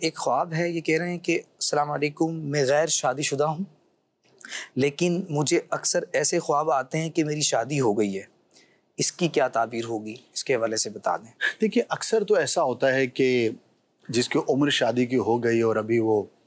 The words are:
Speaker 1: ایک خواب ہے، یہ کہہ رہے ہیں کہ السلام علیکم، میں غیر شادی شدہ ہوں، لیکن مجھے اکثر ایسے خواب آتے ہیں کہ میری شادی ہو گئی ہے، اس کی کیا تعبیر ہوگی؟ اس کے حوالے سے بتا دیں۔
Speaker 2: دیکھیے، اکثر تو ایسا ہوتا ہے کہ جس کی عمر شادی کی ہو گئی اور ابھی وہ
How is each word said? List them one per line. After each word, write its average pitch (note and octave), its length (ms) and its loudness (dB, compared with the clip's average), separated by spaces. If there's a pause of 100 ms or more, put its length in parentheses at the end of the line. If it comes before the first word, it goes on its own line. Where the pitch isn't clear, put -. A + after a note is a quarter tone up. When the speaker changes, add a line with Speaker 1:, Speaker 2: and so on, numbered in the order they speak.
Speaker 1:
ایک D#3+ 160 -4
خواب D#3+ 360 -2
ہے، E3+ 160 0
یہ E3 120 -4
کہہ D#3+ 160 0
رہے F3 140 -2
ہیں F3 60 -4
کہ F3 160 -2
السلام - 580 -2
علیکم، D3+ 440 -2
میں D3 300 0
غیر D3 220 2
شادی C#3+ 340 -2
شدہ C#3+ 220 0
ہوں، D#3 200 -2 (1120)
لیکن E3+ 540 0
مجھے D3+ 300 0 (100)
اکثر E3 420 -2
ایسے D3 280 0
خواب D#3 320 0
آتے C3+ 260 -2
ہیں D#3+ 120 -2
کہ D#3 140 0
میری D3+ 180 -2
شادی C3+ 380 0
ہو A2+ 180 2
گئی G2+ 200 0
ہے، - 220 -12 (580)
اس - 140 0
کی F3 160 -2
کیا C#3+ 200 2
تعبیر A2+ 380 -2
ہوگی؟ A2 300 -6 (180)
اس - 100 -2
کے C3+ 120 0
حوالے A2 220 0
سے A2 120 -2
بتا G#2 280 -4
دیں۔ - 140 -12 (300)
Speaker 2:
دیکھیے، A3 280 2
اکثر - 340 0
تو G#3 120 2
ایسا E3 280 2
ہوتا C3 300 2
ہے C3+ 140 2
کہ B2+ 420 2 (600)
جس A#2+ 200 0
کی - 100 0 (100)
عمر C#3+ 200 2
شادی B2 360 2
کی B2 100 -2
ہو A#2 280 2
گئی A#2 180 2
اور A2+ 140 2
ابھی A2 240 0
وہ A2 240 2 (240)